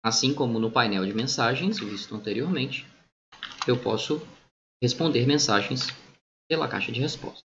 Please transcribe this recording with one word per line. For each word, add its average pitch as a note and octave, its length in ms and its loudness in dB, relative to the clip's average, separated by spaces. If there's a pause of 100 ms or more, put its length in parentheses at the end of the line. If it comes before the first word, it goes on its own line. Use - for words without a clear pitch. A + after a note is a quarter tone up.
Assim B2 280 2
como A#2+ 260 0
no A2+ 100 0
painel G#2+ 360 2
de G2+ 80 -2
mensagens C3+ 640 0
visto G#2 340 -8
anteriormente, C3 720 -2 (800)
eu B2 140 4
posso C#3+ 400 -2 (600)
responder B2 440 2
mensagens C3 640 2 (600)
pela D#3+ 200 0
caixa G2+ 240 -2
de A#2 80 -4
resposta. - 420 -4 (140)